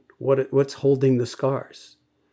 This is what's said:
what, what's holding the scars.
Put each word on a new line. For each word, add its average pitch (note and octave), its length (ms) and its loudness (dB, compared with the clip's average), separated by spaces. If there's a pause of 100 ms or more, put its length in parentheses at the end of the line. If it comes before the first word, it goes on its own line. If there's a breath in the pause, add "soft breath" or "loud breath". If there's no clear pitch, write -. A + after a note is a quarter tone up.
(180)
what, C3 340 -2
what's C#3 240 0
holding C3 420 2
the A#2+ 80 -2
scars. - 720 -8 (360)